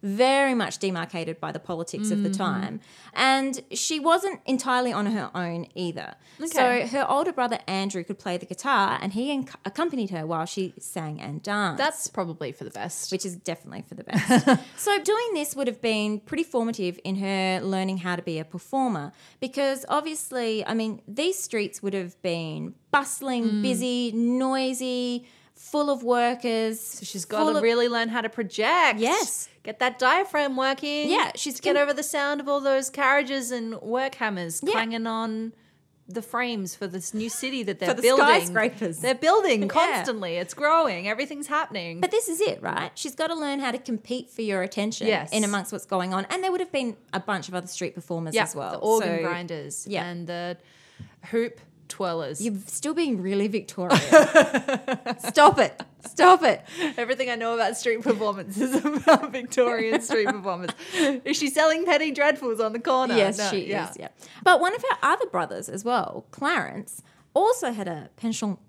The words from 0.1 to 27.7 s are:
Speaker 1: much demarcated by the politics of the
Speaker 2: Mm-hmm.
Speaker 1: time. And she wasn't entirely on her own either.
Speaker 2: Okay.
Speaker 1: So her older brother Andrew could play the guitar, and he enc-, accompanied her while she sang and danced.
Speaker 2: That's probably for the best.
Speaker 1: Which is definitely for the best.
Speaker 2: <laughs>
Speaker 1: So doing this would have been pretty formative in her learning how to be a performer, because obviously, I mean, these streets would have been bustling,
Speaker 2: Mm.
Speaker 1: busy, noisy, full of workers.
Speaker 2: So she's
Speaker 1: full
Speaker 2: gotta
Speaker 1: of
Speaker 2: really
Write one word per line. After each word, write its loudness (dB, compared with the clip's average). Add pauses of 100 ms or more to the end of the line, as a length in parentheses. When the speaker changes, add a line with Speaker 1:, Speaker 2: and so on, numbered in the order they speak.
Speaker 1:
much -2
demarcated -4
by -8
the -8
politics -6
of 0
the 0
Speaker 2:
Mm-hmm. -2
Speaker 1:
time. -2 (340)
And 2 (100)
she -4
wasn't 2
entirely 0
on -2
her -2
own -4
either. -6 (240)
Speaker 2:
Okay. -6
Speaker 1:
So 2
her -2
older 0
brother -2
Andrew -4
could -8
play -4
the -8
guitar, 0
and -4
he -2
enc-, -4 (120)
accompanied -2
her -4
while -2
she -6
sang -8
and -10
danced. -2
Speaker 2:
That's -2
probably -6
for -14
the -12
best. -8
Speaker 1:
Which -4
is -6
definitely -10
for -18
the -16
best. 4
Speaker 2:
<laughs> -20
Speaker 1:
So 0
doing 0
this -4
would -2
have -6
been 0
pretty -4
formative -2
in -2
her 0
learning -2
how -2
to -6
be -4
a -8
performer, -4 (280)
because -2
obviously, -2
I -4
mean, -4
these -2
streets -6
would -2
have -6
been -4 (180)
bustling, 0
Speaker 2:
Mm. 0
Speaker 1:
busy, 0
noisy, 0 (260)
full -2
of 0
workers. 0
Speaker 2:
So -12
she's -8
Speaker 1:
full 0
Speaker 2:
gotta 4
Speaker 1:
of 2
Speaker 2:
really 4